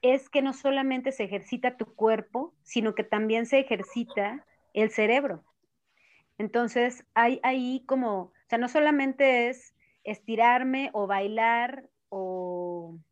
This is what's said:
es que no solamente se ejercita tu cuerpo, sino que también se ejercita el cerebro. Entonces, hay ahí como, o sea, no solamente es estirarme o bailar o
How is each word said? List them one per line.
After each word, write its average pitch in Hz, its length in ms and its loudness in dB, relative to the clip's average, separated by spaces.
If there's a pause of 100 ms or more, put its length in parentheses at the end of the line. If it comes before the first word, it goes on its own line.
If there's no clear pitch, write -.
es 262 280 4
que 285 120 2
no 269 100 0
solamente 269 600 -2
se 233 100 -4
ejercita 220 540 -4
tu - 80 -6
cuerpo, 220 680 -2 (100)
sino 220 300 -2
que 214 120 -4
también 220 400 0
se 269 140 4
ejercita 233 880 -4 (280)
el 214 160 0
cerebro. 220 560 0 (920)
Entonces, 240 760 -2
hay 240 300 4
ahí 254 420 -2
como, 247 340 -2
o - 140 -12 (160)
sea, 233 80 0
no 240 100 0
solamente 269 800 2
es 254 260 -8 (300)
estirarme 240 880 0
o 202 160 -4
bailar 226 800 -2 (220)
o 180 880 -8 (140)